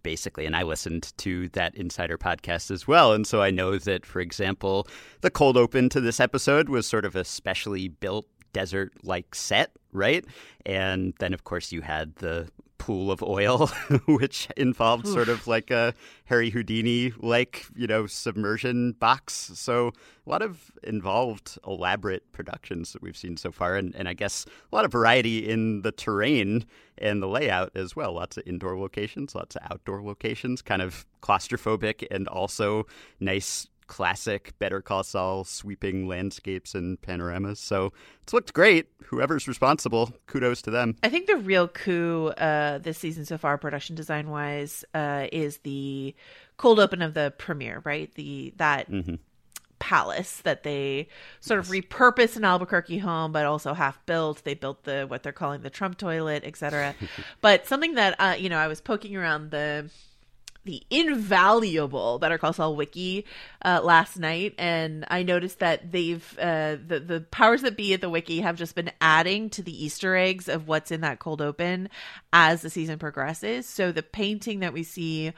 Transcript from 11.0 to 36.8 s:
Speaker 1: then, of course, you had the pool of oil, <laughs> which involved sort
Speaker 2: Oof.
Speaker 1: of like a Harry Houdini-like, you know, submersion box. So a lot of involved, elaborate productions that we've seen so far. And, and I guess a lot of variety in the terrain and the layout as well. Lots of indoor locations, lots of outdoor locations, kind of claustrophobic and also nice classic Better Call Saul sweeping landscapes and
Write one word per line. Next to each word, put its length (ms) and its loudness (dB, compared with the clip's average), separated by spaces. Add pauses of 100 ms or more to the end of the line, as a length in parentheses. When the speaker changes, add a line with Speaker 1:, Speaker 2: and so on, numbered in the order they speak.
Speaker 1:
then, 160 -2
of 100 -8
course, 280 -8
you 100 -6
had 340 -6
the 320 -6 (300)
pool 320 -2
of 120 -2
oil, 440 4
<laughs> 400 2
which 500 2
involved 500 4
sort 220 2
Speaker 2:
Oof. 120 0
Speaker 1:
of 60 -16
like 240 0
a 220 2 (320)
Harry 260 4
Houdini-like, 1200 0
you 120 -4
know, 200 2
submersion 840 -2
box. 420 2 (200)
So 340 0 (380)
a 40 -6
lot 100 0
of 300 -8 (120)
involved, 840 -2
elaborate 640 -2
productions 600 -10
that 80 -18
we've 140 -14
seen 200 -10
so 160 -8
far. 240 0
And, 180 -4
and 140 -6
I 60 -6
guess 320 -6 (260)
a 20 0
lot 120 4
of 60 -4
variety 560 4
in 340 0
the 100 -2
terrain 720 0 (320)
and 260 -2
the 60 -2
layout 460 0
as 200 -6
well. 200 -6
Lots 240 -8
of 80 -10
indoor 320 -6
locations, 560 -8
lots 220 -10
of 140 -12
outdoor 320 -10
locations, 600 -6
kind 200 -2
of 220 -8 (180)
claustrophobic 880 -2
and 180 -4
also 580 -2 (340)
nice 480 -4 (200)
classic 720 -4
Better 240 -2
Call 220 -2
Saul 400 -2
sweeping 640 -6
landscapes 640 -8
and 280 -6